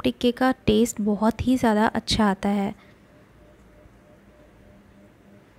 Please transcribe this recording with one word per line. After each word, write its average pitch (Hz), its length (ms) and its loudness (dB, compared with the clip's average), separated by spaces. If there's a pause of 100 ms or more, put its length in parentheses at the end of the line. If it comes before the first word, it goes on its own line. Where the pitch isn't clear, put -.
टिक्के 240 300 0
का 262 180 0 (120)
taste 220 400 0
बहुत 214 440 0
ही 254 100 2
ज़्यादा 220 300 2
अच्छा - 380 -2
आता 196 260 0
है। 202 220 -2 (2750)